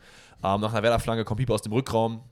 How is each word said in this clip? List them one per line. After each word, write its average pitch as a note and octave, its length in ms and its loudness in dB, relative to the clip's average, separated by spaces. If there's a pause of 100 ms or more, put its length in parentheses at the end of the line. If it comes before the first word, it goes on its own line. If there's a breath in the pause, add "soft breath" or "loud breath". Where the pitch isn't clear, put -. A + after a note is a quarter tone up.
(420 loud breath)
Ähm, G2 180 2
nach G#2+ 120 -2
einer A2 100 0
Werder-Flanke A2+ 420 2
kommt A2 140 -4
Pieper A#2+ 160 0
aus G#2 80 -2
dem G#2 100 -6
Rückraum. A2+ 480 0 (120)